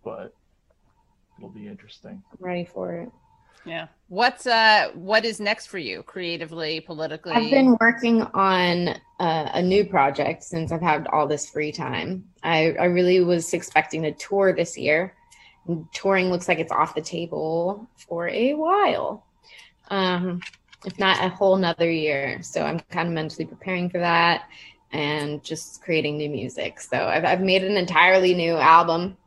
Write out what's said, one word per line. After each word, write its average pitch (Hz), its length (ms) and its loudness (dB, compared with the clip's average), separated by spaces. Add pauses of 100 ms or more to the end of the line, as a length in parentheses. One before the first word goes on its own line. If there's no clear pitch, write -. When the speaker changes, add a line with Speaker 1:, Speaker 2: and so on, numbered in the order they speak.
Speaker 1:
but 107 320 -14 (1000)
it'll 101 140 -20
be 104 180 -18
interesting. - 540 -20 (100)
Speaker 2:
I'm 185 120 -20
ready 175 200 -6
for 180 300 -10
it. 170 160 -12 (540)
Speaker 3:
Yeah. 165 220 -12 (220)
What's, 247 380 0
uh, 220 480 4
what 208 300 0
is 226 140 -4
next 214 280 -4
for 196 120 -12
you 98 240 -8
creatively, 160 760 -8
politically? 156 540 -10
Speaker 2:
I've 226 160 2
been 262 300 8
working 233 420 4 (120)
on, 180 540 4 (320)
uh, 160 340 0
a 175 80 0
new 190 220 4
project 147 580 0
since 165 300 -6
I've 165 100 -4
had 156 260 2
all 147 200 2
this 147 200 -4
free 151 220 -6
time. 135 540 -6 (180)
I, 160 300 2
I - 140 0
really 180 340 4
was 175 340 0
expecting - 480 -2
to 156 100 -2
tour 196 400 0
this - 240 -4
year. 165 380 0 (540)
And 165 240 -4
touring 190 360 0
looks 180 200 -4
like 175 100 0
it's 160 140 -6
off 156 240 -2
the 160 60 -4
table 170 960 -6
for 170 320 -8
a 247 260 0
while, 330 680 0 (680)
um, 180 500 -2 (440)
if - 140 -12
not 190 260 2
a 185 40 0
whole 190 280 2
nother 170 320 0
year. 151 540 -2
So 160 220 -4
I'm 156 160 -4 (100)
kind 170 160 -4
of 170 80 -4
mentally 156 320 -6
preparing 180 420 -6
for 175 100 -4
that 170 500 2 (420)
and 147 540 -4
just - 380 -12
creating 151 360 -2
new 151 100 -4
music. - 520 -8
So 143 260 -2
I've, 165 180 0
I've 180 160 2
made 190 220 2
an 196 140 -2
entirely 180 580 4
new 170 220 0
album 170 600 6 (100)